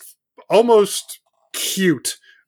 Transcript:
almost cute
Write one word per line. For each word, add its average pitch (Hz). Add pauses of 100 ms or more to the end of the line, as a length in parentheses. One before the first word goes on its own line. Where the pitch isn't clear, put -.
(500)
almost 214 (340)
cute - (300)